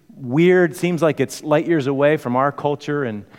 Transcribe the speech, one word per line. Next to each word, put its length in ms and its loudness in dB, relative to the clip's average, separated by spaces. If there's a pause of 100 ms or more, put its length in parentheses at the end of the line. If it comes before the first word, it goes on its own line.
(160)
weird, 600 2
seems 260 -2
like 180 0
it's 240 -6
light 240 0
years 200 0
away 280 2
from 220 -4
our 140 0
culture 520 -6
and, 220 -8 (140)